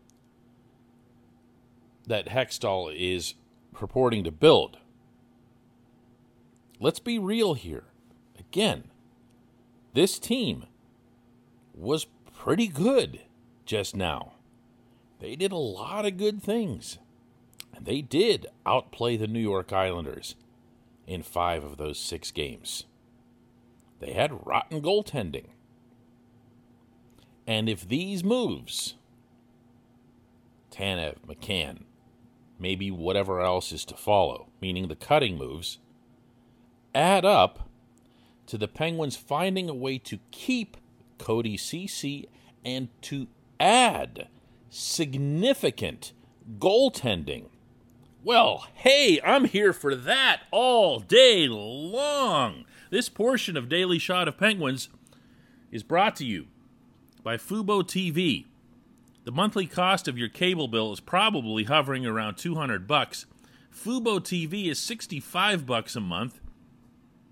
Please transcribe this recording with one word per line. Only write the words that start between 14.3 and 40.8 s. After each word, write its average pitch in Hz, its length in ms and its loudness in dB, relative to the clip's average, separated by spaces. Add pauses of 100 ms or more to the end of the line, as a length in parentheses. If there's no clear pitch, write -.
They - 160 -10
did 190 160 -2
a 180 60 -6
lot 135 480 -4
of 196 120 -2
good 208 240 0
things. 202 560 -4 (800)
And - 100 -16
they 135 160 -2
did 156 460 2 (180)
outplay 120 520 0
the 107 100 -4
New 113 140 -4
York 98 320 -2
Islanders 90 640 -4 (720)
in 85 160 -8
five 87 420 -2
of 71 140 -14
those 76 220 -8
six - 320 -10
games. - 540 -8 (1120)
They 69 140 -10
had 123 340 -4
rotten 147 340 -2
goaltending. 143 640 -2 (2000)
And 110 220 -2
if 101 200 -4
these 180 360 -4
moves, 196 720 -4 (1800)
Tanev, 92 460 -4 (100)
McCann, 78 560 -6 (760)
maybe 95 320 -4
whatever 92 520 -2
else 90 320 0
is 76 120 -10
to - 100 -16
follow, 92 520 2 (140)
meaning 92 260 -4
the 78 80 -8
cutting 127 420 2
moves, 69 420 -10 (1160)
add 180 300 4
up 147 420 4 (800)
to 113 120 -10
the 104 100 -4
Penguins 160 480 -4
finding 180 540 -2
a 147 40 -6
way 131 240 -4
to 110 220 -12 (120)
keep - 460 -4 (400)